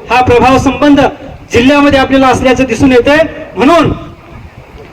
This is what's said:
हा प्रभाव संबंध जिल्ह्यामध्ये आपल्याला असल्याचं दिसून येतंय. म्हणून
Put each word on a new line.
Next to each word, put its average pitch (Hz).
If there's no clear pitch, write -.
हा 240
प्रभाव 247
संबंध 285
जिल्ह्यामध्ये 277
आपल्याला 262
असल्याचं 254
दिसून 254
येतंय. 277
म्हणून 285